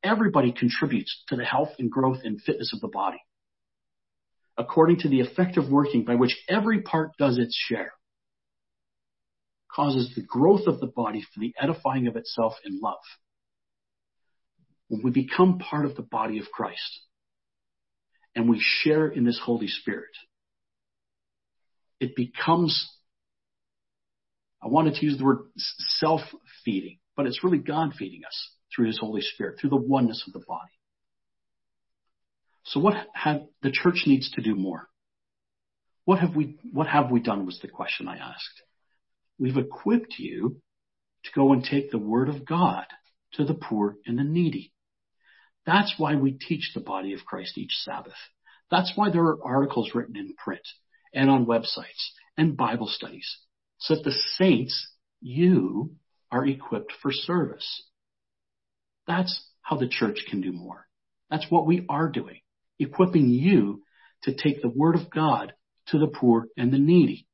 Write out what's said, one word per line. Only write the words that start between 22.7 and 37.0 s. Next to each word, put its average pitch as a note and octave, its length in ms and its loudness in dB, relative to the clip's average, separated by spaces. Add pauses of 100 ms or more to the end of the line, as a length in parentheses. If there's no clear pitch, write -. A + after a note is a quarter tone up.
I - 40 -10
wanted D3+ 300 4
to D3+ 100 -2
use C#3+ 100 0
the C3 80 -4
word C3 140 6 (180)
s-, - 180 -10 (220)
self-feeding, - 1000 -4 (180)
but C#3+ 100 -2
it's B2 160 -6
really F#3 140 2
God D3+ 420 -2
feeding F#2+ 280 -12
us - 240 -14 (240)
through A#2 140 2
his A2 100 -4
Holy G#2+ 240 -4
Spirit, - 360 -8
through C#3+ 120 0
the C#3 60 2
oneness B2 500 0
of - 80 -20
the - 120 -14
body. - 260 -12 (1900)
So - 140 -4
what G3+ 180 4 (180)
have, D3+ 300 -2 (180)
the C3+ 100 0
church - 340 2
needs C3+ 260 4
to A#2+ 100 -6
do A2 120 0
more. F#2+ 340 -6 (1160)
What F#3 140 6
have D#3+ 180 2
we, D3+ 220 -2 (120)
what D3 180 -2
have C#3 220 2